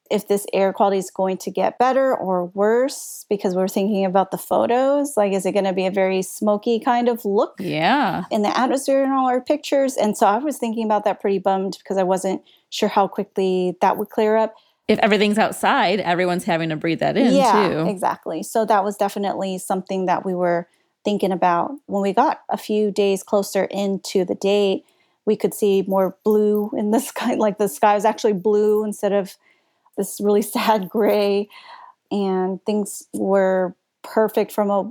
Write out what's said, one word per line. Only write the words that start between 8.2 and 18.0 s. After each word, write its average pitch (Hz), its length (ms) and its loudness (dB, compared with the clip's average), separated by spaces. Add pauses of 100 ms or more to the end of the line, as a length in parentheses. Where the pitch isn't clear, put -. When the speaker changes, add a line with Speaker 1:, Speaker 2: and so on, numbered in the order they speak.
Speaker 1:
in 220 100 0
the 208 160 0
atmosphere 269 460 0
in 262 80 0
all 262 160 2
our 254 140 0
pictures? 277 560 0
And 208 200 0
so 233 80 2
I 202 120 4
was 277 200 -4
thinking 226 280 -4
about 208 180 0
that, 202 160 0
pretty 196 200 0
bummed 190 400 -2
because - 180 -6
I 190 60 2
wasn't 185 380 -2 (280)
sure - 180 -2
how 202 220 2
quickly 185 720 -2
that 196 160 2
would 208 120 -6
clear 214 280 2
up. 220 180 0 (320)
Speaker 2:
If 214 120 4
everything's 208 380 2
outside, 208 600 2
everyone's 175 460 0
having 165 240 0
to 156 80 -4
breathe 160 240 -2
that 151 160 0
in, 233 160 4
Speaker 1:
Yeah, 233 340 4
Speaker 2:
too. 165 220 -2
Speaker 1:
exactly. 185 540 -4